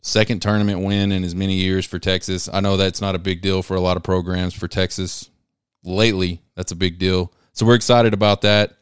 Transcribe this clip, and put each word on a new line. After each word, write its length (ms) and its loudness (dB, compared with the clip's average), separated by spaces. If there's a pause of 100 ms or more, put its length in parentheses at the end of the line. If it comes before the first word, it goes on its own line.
Second 380 0
tournament 420 0
win 280 0
in 140 0
as 100 -6
many 200 -2
years 300 0
for 140 -8
Texas. 540 -4
I 80 0
know 160 2
that's 240 0
not 160 -2
a 20 -4
big 240 -4
deal 180 0
for 140 -6
a 60 0
lot 160 0
of 80 -8
programs. 500 -2
For 140 -10
Texas 600 -4 (540)
lately, 580 0 (140)
that's 160 -8
a 60 -10
big 240 -2
deal. 320 0 (220)
So 120 0
we're 80 8
excited 400 4
about 280 2
that. 400 2